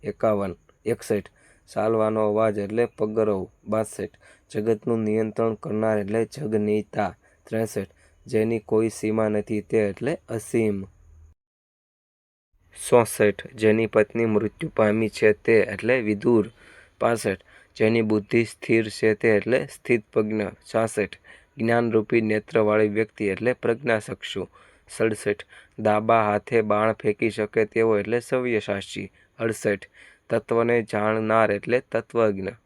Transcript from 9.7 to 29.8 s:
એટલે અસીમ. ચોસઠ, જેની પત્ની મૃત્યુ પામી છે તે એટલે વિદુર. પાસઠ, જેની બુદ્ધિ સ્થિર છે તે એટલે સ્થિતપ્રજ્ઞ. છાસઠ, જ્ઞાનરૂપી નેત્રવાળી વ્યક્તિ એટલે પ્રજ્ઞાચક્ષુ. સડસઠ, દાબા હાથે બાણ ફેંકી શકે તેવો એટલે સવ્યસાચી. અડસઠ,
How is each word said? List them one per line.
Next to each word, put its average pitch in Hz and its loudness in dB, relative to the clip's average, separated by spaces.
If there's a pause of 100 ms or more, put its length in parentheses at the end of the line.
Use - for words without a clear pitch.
એટલે 110 -2 (120)
અસીમ. 107 -2 (2000)
ચોસઠ, 110 2
જેની 110 2
પત્ની 110 0
મૃત્યુ 110 -2
પામી 110 0
છે 107 2
તે - 0
એટલે 110 0
વિદુર. 107 2 (480)
પાસઠ, 113 0 (380)
જેની 113 2
બુદ્ધિ 110 2
સ્થિર 113 0
છે 110 0
તે 113 0
એટલે 110 2
સ્થિતપ્રજ્ઞ. 110 -2 (320)
છાસઠ, 110 -2 (400)
જ્ઞાનરૂપી 117 2
નેત્રવાળી 107 2
વ્યક્તિ 107 -2
એટલે 101 0
પ્રજ્ઞાચક્ષુ. 117 -4 (420)
સડસઠ, 107 -2 (340)
દાબા 110 2
હાથે 104 0
બાણ 107 2
ફેંકી 107 -2
શકે 107 -2
તેવો 113 2
એટલે 104 -2
સવ્યસાચી. 104 -4 (280)
અડસઠ, 110 -2 (400)